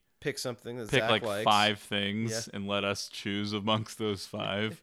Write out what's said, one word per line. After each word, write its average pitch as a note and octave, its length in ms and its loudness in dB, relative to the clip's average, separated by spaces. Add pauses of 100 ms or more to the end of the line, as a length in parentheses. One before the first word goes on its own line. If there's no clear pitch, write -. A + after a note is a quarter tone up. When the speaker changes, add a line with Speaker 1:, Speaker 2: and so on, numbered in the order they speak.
(200)
Speaker 1:
Pick C#3+ 180 -6
something A#2+ 400 -8
that A2+ 120 -8
Speaker 2:
pick, C3+ 100 4
Speaker 1:
Zach A#2 100 2
Speaker 2:
like, A2 140 4
Speaker 1:
likes. G#2 200 -2
Speaker 2:
five G#2 340 6
things G#2+ 760 -2
Speaker 1:
Yeah. - 40 -10
Speaker 2:
and G2+ 120 -6
let G2+ 160 2
us G2+ 240 -2
choose G#2 440 -4
amongst G#2+ 460 0
those G#2+ 280 -2
five. G#2 560 -4